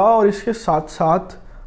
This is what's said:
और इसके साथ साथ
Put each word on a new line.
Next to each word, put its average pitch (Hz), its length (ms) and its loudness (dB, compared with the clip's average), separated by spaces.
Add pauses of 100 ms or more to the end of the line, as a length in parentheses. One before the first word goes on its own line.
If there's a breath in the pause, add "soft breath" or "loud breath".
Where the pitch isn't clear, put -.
और 220 240 4
इसके 202 280 -2
साथ 160 360 -2
साथ 175 460 -2 (300 soft breath)